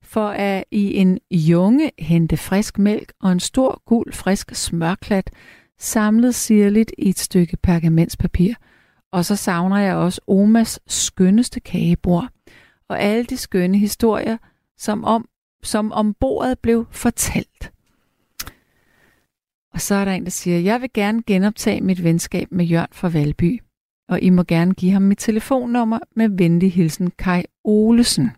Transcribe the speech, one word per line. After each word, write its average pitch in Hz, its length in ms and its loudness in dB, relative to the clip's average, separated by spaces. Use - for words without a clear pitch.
for 214 260 -4
at 202 420 -4
i 202 260 -2
en 185 220 4
junge 180 680 2
hente 165 380 0
frisk - 420 -4
mælk 202 420 0
og 190 120 0
en 180 80 0
stor, - 460 -2
gul, 233 260 0
frisk - 420 -4
smørklat, 175 760 -4
samlet 226 560 2
sirligt 208 640 2
i 208 100 0
et 185 100 0
stykke 175 380 0
pergamentspapir. 170 960 0
Og 180 120 0
så 202 120 -2
savner 190 420 -2
jeg 190 180 0
også 170 300 -2
Omas 214 600 2
skønneste - 760 0
kagebord, 175 680 -2
og - 120 -6
alle 220 240 0
de 254 120 -8
skønne 185 420 0
historier, 220 580 0
som - 280 -6
om, 226 240 0
som 214 300 -2
om 214 220 0
bordet 254 440 -2
blev 226 320 0
fortalt. - 840 -4
Og 175 80 -8
så - 140 -2
er 196 100 0
der 196 80 -2
en, 180 120 -4
der 180 60 -8
siger, 175 280 -2
jeg 202 220 0
vil 254 140 -8
gerne 214 280 -2
genoptage 208 580 0
mit 185 240 -2
venskab 170 480 -2
med 175 120 0
Jørn 165 280 0
fra - 160 -6
Valby, 165 540 0
og 180 120 -2
I 185 100 4
må 180 120 6
gerne 170 320 2
give 180 180 0
ham 196 100 2
mit 196 160 2
telefonnummer 240 800 -2
med 220 120 2
venlig 175 440 2
hilsen 175 380 0
Kai 180 320 -2
Olesen. 220 720 2